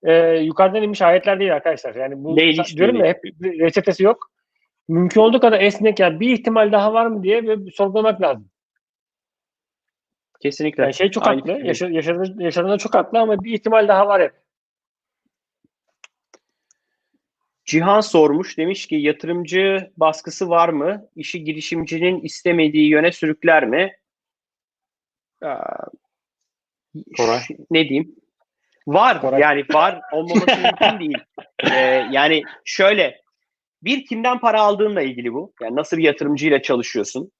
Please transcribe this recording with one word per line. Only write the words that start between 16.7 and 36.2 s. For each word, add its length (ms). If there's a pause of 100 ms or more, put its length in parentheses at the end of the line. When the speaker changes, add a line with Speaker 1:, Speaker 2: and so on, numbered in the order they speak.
Speaker 2:
Cihan 360
sormuş. 580
Demiş 280
ki 100
yatırımcı 1000
baskısı 520
var 200
mı? 480
İşi 280
girişimcinin 760
istemediği 680
yöne 240
sürükler 540
mi? 260 (1500)
Ee, 60 (1700)
Speaker 3:
Koray. 240
Speaker 2:
ş-, 160 (140)
ne 180
diyeyim? 260 (720)
Var. 340
Speaker 1:
Koray. 200
Speaker 2:
Yani 320
var. 280 (120)
Olmaması 340
Speaker 1:
<laughs> 160
Speaker 2:
mümkün 380
değil. 180 (540)
Ee, 380
yani 320 (220)
şöyle, 560 (600)
bir 240
kimden 320
para 220
aldığınla 420
ilgili 300
bu. 200 (100)
Yani 140
nasıl 220
bir 60
yatırımcıyla 580